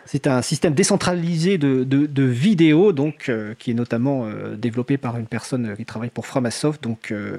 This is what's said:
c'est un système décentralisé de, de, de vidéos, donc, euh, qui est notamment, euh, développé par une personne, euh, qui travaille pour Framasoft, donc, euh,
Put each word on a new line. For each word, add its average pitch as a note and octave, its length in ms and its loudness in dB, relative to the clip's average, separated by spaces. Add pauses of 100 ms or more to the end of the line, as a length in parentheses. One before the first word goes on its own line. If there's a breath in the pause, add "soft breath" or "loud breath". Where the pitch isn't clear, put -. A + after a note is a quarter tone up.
c'est - 200 -2
un B2+ 160 2
système D#3+ 300 0
décentralisé F3 840 2
de, C3 260 2
de, C#3 220 2
de C#3 160 0
vidéos, D#3+ 680 6
donc, D3 360 -4
euh, A2 300 -4
qui B2 140 -4
est - 20 0
notamment, A#2+ 500 0
euh, G#2+ 320 -8
développé A#2+ 400 -2
par A#2+ 220 -4
une A2+ 80 -6
personne, A#2 440 -6
euh, G2+ 40 -8
qui A2+ 100 -10
travaille A#2 260 -8
pour - 160 -10
Framasoft, C#3 560 -2
donc, A#2 300 -6
euh, G2+ 260 -6